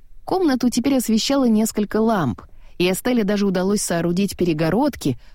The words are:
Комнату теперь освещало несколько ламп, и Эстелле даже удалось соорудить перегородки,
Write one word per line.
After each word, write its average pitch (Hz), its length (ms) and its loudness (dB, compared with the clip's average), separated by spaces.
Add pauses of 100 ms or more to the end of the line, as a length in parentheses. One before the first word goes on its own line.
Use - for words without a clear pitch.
(240)
Комнату 285 440 2
теперь 269 280 0
освещало 254 500 2
несколько 214 500 0
ламп, 208 440 0 (380)
и 180 120 2
Эстелле 233 320 0
даже 202 220 0
удалось 196 360 0
соорудить 175 540 -2
перегородки, 165 800 0 (180)